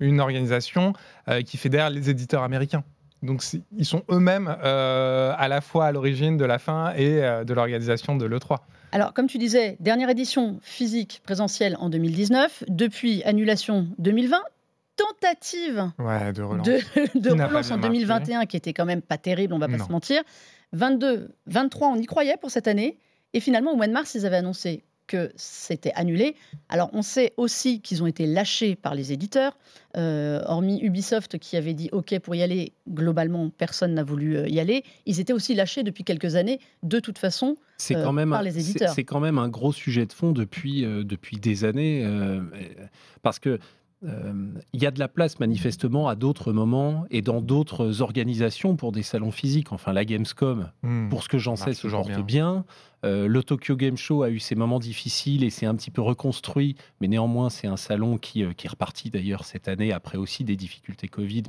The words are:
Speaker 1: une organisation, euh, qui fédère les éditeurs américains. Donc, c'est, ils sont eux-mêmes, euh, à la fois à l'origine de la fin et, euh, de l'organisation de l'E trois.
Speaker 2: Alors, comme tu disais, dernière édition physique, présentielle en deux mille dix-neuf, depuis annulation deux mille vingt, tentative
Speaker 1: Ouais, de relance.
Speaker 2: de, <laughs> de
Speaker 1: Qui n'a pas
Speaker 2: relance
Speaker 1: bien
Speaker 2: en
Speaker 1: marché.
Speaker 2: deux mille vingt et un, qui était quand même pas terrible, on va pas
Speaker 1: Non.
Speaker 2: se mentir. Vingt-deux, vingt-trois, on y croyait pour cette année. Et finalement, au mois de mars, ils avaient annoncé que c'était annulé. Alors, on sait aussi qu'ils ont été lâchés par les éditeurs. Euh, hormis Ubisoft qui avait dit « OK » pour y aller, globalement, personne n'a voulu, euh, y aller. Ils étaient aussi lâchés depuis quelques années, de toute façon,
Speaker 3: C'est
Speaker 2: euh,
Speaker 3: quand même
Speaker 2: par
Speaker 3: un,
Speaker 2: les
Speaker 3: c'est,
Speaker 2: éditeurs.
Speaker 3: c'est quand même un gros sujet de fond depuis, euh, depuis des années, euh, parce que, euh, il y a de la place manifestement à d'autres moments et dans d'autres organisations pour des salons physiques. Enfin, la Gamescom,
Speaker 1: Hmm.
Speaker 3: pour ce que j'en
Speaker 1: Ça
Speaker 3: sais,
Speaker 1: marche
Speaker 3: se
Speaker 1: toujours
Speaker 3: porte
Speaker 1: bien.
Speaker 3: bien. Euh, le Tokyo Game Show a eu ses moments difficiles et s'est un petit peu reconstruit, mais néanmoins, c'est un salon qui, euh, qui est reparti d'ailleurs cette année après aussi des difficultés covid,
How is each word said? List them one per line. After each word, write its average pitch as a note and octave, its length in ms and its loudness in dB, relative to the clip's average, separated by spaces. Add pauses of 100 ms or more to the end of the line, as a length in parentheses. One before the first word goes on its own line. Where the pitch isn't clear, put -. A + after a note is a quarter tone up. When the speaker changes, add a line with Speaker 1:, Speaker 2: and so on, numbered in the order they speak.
Speaker 1:
une C#3+ 180 6
organisation, C3 720 2 (380)
euh, B2 120 2
qui B2+ 140 -8
fédère C#3+ 340 2
les C#3+ 200 -2
éditeurs B2+ 340 2
américains. C3+ 400 0 (400)
Donc, C3+ 180 -2
c'est, E3+ 200 -6 (160)
ils D#3+ 80 2
sont E3 260 0
eux-mêmes, F3+ 500 4
euh, C3 760 2
à C#3 100 2
la C#3 140 0
fois D#3 240 0
à D3 80 2
l'origine C#3 420 2
de C#3+ 80 2
la B2 160 2
fin D#3+ 360 -2
et, D3 280 4
euh, A#2 220 0
de B2 80 -2
l'organisation A#2+ 640 0
de A#2+ 80 0
l'E A2+ 140 0
trois. - 280 -2 (240)
Speaker 2:
Alors, G3+ 220 0
comme C4 140 2
tu C4 100 -2
disais, A3+ 420 2
dernière A#3 300 2
édition A#3+ 520 0
physique, A3+ 600 -4
présentielle G3 560 0
en E3+ 100 -2
deux D#3+ 80 0
mille E3 160 2
dix-neuf, A#3+ 540 2
depuis G#3 560 0
annulation G#3 640 2 (100)
deux F#3 140 2
mille B3 160 2
vingt, F4 160 2 (540)
tentative E4+ 1000 0
Speaker 1:
Ouais, G#2+ 360 0
de G#2 80 -4
relance. E3 260 0
Speaker 2:
de, B3 60 6
<laughs> C4+ 440 2
de A#3 120 2
Speaker 1:
Qui E3 60 8
n'a D3 100 4
pas C#4 60 0
Speaker 2:
relance D4 160 2
Speaker 1:
bien A#3+ 80 -2
Speaker 2:
en - 20 0
Speaker 1:
marché. G#3+ 100 0
Speaker 2:
deux - 20 2
mille A#3 160 2
vingt A3+ 220 2
et A#3 80 -2
un, A3+ 100 2
qui - 120 -4
était E3 160 -4
quand E3+ 120 0
même F3 160 0
pas D#3 160 -4
terrible, F3+ 360 0
on D#3+ 60 0
va D3 100 0
pas A#2+ 80 0
Speaker 1:
Non. G#2 80 -2
Speaker 2:
se B2 80 -6
mentir. C4+ 280 0 (520)
Vingt-deux, B3 560 2 (180)
vingt-trois, C4 400 0
on B3+ 80 2
y A3+ 100 -2
croyait D4 300 0
pour C#4 160 -10
cette A3+ 160 0
année. G#3+ 300 0 (340)
Et A#3 80 2
finalement, B3+ 320 2
au C#4 60 2
mois G#3+ 100 4
de A3 60 0
mars, C#4+ 220 -2
ils G3+ 100 -2
avaient F#3 100 2
annoncé F3+ 480 -2 (240)
que F3 280 -2
c'était - 580 -6
annulé. F3 420 2 (320)
Alors, F3 260 0
on G#3 100 0
sait B3 340 2
aussi A#3+ 420 0
qu'ils E3+ 220 -2
ont E3+ 60 2
été D#3+ 180 0
lâchés F#3+ 500 0
par C#3+ 200 -6
les C#3 180 -4
éditeurs. C4 420 0 (400)
Euh, D3+ 520 -2
hormis F#3+ 340 0
Ubisoft G3 560 -2
qui - 200 -6
avait D#3+ 180 -2
dit « D#3+ 160 -6
OK » G3 320 -2
pour F3 100 -6
y E3+ 80 0
aller, F3+ 320 -2 (160)
globalement, E3 640 0
personne E3+ 380 -2
n'a D#3 100 0
voulu, D3 320 -2
euh, D3 140 -2
y D#3+ 100 2
aller. A3+ 240 0 (220)
Ils F#3 140 -2
étaient G3 120 0
aussi A#3+ 220 0
lâchés G3 300 0
depuis G3 200 -6
quelques E3+ 320 0
années, A3 240 2 (220)
de G#3+ 180 0
toute A3 200 -8
façon, C4 360 0 (220)
Speaker 3:
C'est - 180 0
Speaker 2:
euh, D#3 80 0
Speaker 3:
quand C#3 100 2
même D3+ 180 2
Speaker 2:
par G#3 80 2
Speaker 3:
un, G3+ 40 0
Speaker 2:
les F3+ 100 -2
Speaker 3:
c'est, E3 80 -2
Speaker 2:
éditeurs. F3+ 340 0
Speaker 3:
c'est C#3 80 0
quand C#3+ 160 -2
même D#3 180 2
un A#2+ 100 2
gros A#2+ 240 0
sujet A#2+ 360 0
de - 60 -12
fond E3+ 180 0
depuis, C#3 520 -2
euh, G#2 200 -2
depuis G2+ 340 -8
des G#2 280 0
années, C#3+ 380 0
euh, G2 380 -2 (800)
parce A2 160 2
que, B2+ 220 -2 (440)
euh, A2 300 -8 (400)
il B2 100 0
y - 20 4
a C#3+ 60 2
de C3 80 -6
la C3+ 80 0
place E3 320 0
manifestement A#2+ 680 0
à A2+ 80 0
d'autres B2+ 360 0
moments C3 580 2
et A2+ 120 0
dans A#2 200 0
d'autres A#2 600 2
organisations A#2 760 0
pour A#2+ 160 -4
des G#2 120 -2
salons G#2+ 280 -2
physiques. C#3+ 400 0
Enfin, F#2+ 220 -4
la G2 100 2
Gamescom, A2 640 -2 (140)
Speaker 1:
Hmm. A#2 260 -2
Speaker 3:
pour - 140 -2
ce - 60 -12
que C#3 80 2
j'en A#2 180 -2
Speaker 1:
Ça G2 100 -6
Speaker 3:
sais, C3+ 40 -2
Speaker 1:
marche A#2+ 80 -4
Speaker 3:
se - 40 -16
Speaker 1:
toujours G#2 200 -2
Speaker 3:
porte G2 160 -4
Speaker 1:
bien. G2+ 60 -2
Speaker 3:
bien. D#3+ 420 0 (380)
Euh, G2+ 240 0
le B2 140 4
Tokyo C#3 340 -2
Game C3 220 0
Show D3 260 0
a A#2+ 60 2
eu A2+ 100 -2
ses - 160 -4
moments A#2 240 0
difficiles B2+ 640 -2
et A#2 60 4
s'est - 160 -4
un A2 100 0
petit - 160 -8
peu B2 100 -2
reconstruit, C3+ 760 0 (240)
mais F#2+ 80 -2
néanmoins, A#2 420 2
c'est - 180 -8
un F#2+ 100 -2
salon A2 400 -2
qui, - 260 -4
euh, F2 100 -2
qui - 140 -12
est - 20 -8
reparti - 400 -8
d'ailleurs G2 340 -4
cette - 240 -10
année G2 240 0
après F#2 260 -6
aussi G2 260 -4
des G#2 120 -2
difficultés F#2+ 520 -12
covid, G#2 420 -6